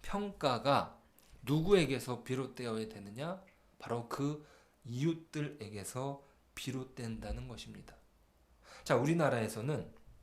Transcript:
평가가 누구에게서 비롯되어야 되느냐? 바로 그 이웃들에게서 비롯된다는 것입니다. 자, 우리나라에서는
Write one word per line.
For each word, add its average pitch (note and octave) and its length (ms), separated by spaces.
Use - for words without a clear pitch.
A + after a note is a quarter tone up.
평가가 C#3 1000
누구에게서 C#3+ 800
비롯되어야 B2 640
되느냐? A2 540
바로 A#2 300
그 D3 380
이웃들에게서 C3+ 1400
비롯된다는 A#2+ 960
것입니다. A2 460
자, C#3 140
우리나라에서는 B2 920